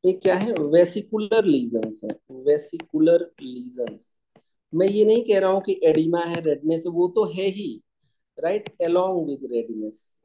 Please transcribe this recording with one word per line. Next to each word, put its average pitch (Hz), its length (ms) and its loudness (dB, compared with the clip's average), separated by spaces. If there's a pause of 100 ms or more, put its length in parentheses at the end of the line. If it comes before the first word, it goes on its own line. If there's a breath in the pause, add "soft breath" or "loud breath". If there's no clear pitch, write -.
ये 185 80 4
क्या 185 220 2
है? 214 160 -4
Vesicular 202 920 2
lesions 117 600 0
हैं, 107 100 -8 (300)
vesicular 156 760 2 (200)
lesions। 123 720 -10 (600)
मैं 175 160 2
ये 208 160 2
नहीं 220 200 4
कह 208 140 2
रहा 190 120 2
हूँ 190 120 2
कि 190 220 -4
edema 165 380 4
है, 170 200 -4
redness 156 440 -2
है, 175 60 -4
वो 180 160 2
तो 202 180 0
है 185 240 -6
ही, 185 300 -10 (580)
right, 202 300 -4 (140)
along 180 440 0
with 135 260 -8
redness। 110 460 -6 (260)